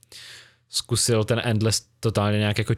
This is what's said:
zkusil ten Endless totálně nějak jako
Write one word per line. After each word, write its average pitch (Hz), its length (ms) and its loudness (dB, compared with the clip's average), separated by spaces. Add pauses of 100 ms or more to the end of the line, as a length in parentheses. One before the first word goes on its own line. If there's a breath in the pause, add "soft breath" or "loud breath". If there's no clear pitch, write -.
(680 loud breath)
zkusil 113 560 0
ten 117 200 0
Endless 110 420 0 (140)
totálně 104 380 2
nějak 104 200 0
jako 110 200 0